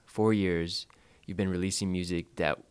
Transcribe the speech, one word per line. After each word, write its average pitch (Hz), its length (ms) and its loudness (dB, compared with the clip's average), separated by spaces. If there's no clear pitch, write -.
four 110 260 2
years, 87 540 0
you've 95 100 -8
been 95 140 0
releasing 92 420 -2
music 87 440 -4
that 76 220 0